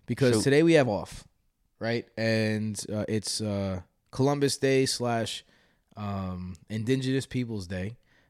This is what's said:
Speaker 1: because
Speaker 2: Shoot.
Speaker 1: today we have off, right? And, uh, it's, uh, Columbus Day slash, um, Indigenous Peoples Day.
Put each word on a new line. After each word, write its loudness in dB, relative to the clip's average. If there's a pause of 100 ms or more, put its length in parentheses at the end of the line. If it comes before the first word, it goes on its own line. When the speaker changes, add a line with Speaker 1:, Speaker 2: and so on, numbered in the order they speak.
Speaker 1:
because 4
Speaker 2:
Shoot. 2
Speaker 1:
today 6
we 6
have 6
off, -6 (500)
right? -4 (100)
And, 0
uh, -4
it's, -2
uh, -2 (280)
Columbus 2
Day 4
slash, -4 (520)
um, -6 (140)
Indigenous -2
Peoples -6
Day. -6 (320)